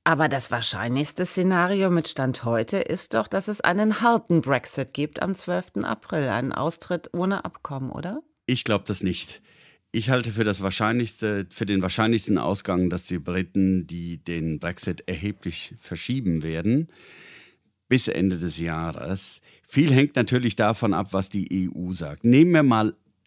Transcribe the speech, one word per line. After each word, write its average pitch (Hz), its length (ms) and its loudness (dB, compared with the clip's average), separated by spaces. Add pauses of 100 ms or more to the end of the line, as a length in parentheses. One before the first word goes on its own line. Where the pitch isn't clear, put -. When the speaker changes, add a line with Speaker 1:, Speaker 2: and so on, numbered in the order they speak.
Speaker 1:
Aber 156 220 4
das 135 220 -2
wahrscheinlichste 120 760 -2
Szenario 185 640 2
mit 165 160 2
Stand 131 360 -2
heute 117 340 0
ist - 360 -4
doch, 220 140 0
dass 196 200 -2
es 208 140 -4
einen 208 400 2
harten 226 400 4
Brexit 135 520 -2
gibt - 280 -4
am 185 140 -2
zwölften 180 500 -4
April, 156 440 -4
einen 123 220 -2
Austritt - 600 -4
ohne 185 320 0
Abkommen, 135 460 -8
oder? 196 320 -8 (240)
Speaker 2:
Ich 123 160 0
glaub 101 220 0
das 101 180 -4
nicht. - 400 -4 (480)
Ich 113 180 -2
halte 120 220 2
für 107 140 0
das 98 180 0
wahrscheinlichste, 107 880 -2
für 104 160 -4
den 98 160 2
wahrscheinlichsten 107 560 2
Ausgang, 90 500 0
dass 90 160 -4
die 90 140 -4
Briten, 92 680 0
die 85 320 -10
den 80 400 -4
Brexit 87 500 -6
erheblich 90 680 -8
verschieben 90 640 -4
werden, 90 460 0 (1000)
bis 123 200 2
Ende 92 300 0
des 82 200 -4
Jahres. 82 840 -6 (260)
Viel 143 260 4
hängt 139 220 6
natürlich 120 400 2
davon 110 400 2
ab, 95 180 -2
was 95 160 0
die 98 240 -4
E 92 140 0
U 90 260 -6
sagt. 80 300 -8
Nehmen 143 280 8
wir 156 120 6
mal 110 320 4 (320)